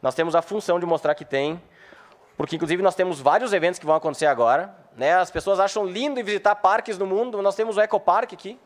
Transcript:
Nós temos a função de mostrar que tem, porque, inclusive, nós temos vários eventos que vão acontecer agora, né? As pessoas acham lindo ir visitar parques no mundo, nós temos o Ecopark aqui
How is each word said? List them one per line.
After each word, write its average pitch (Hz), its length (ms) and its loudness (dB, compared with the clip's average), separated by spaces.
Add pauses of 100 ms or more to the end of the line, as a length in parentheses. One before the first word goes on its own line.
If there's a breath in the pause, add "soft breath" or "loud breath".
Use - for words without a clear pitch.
Nós 131 120 -2
temos 165 200 -2
a 165 80 4
função 196 360 -2
de 175 60 -4
mostrar 160 300 0
que 151 100 -12
tem, 151 380 -4 (720 loud breath)
porque, 147 200 -6
inclusive, 170 260 -2
nós 190 120 4
temos 180 260 -2
vários 196 340 2
eventos 180 240 0
que - 80 -12
vão 156 80 4
acontecer 156 320 -2
agora, 135 500 2 (180)
né? 135 200 0
As 180 160 2
pessoas 185 280 -2
acham 196 280 0
lindo 247 340 -4
ir - 20 -6
visitar 208 340 2
parques 196 420 0
no 196 80 -4
mundo, 214 340 -2
nós 196 160 0
temos 220 220 -2
o - 20 2
Ecopark 208 540 0
aqui 202 320 -16